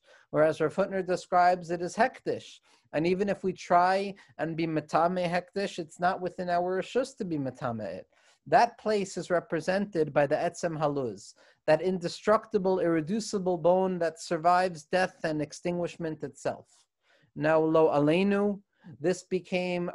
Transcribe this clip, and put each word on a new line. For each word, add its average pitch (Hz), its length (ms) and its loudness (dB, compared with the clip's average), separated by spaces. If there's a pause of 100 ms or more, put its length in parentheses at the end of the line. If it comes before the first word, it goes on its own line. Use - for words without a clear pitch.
(300)
Whereas 156 300 2
Rav 151 140 0
Hutner 190 320 -2
describes 180 640 2
it 170 100 -4
as 175 160 -8
hektish. 196 640 -4 (340)
And 151 140 0
even 185 220 0
if - 160 -4
we 190 80 -2
try 190 600 2 (240)
and 160 180 -4
be 165 100 -2
matame 165 600 0
hektish, 180 500 -4
it's 165 220 -12
not 175 200 0
within 180 300 -6
our 180 320 -2
rishus 262 360 -4
to 214 60 -8
be 165 140 -4
matame 123 440 -6
it. 90 260 -10 (380)
That 196 320 4
place 208 380 -2
is 165 120 -8
represented 170 840 -2
by 147 140 4
the 147 100 0
Etzem 165 420 -4
Haluz, 139 560 -4 (320)
that 156 160 4
indestructible, 185 960 0
irreducible 175 800 -2
bone 185 400 2
that 165 220 -4
survives 175 640 0
death 185 400 0
and 151 180 -2
extinguishment 165 800 -6
itself. - 460 -8 (640)
Now, 151 240 2
lo 160 300 6
aleinu, 196 720 2 (400)
this 180 240 -2
became 180 720 -2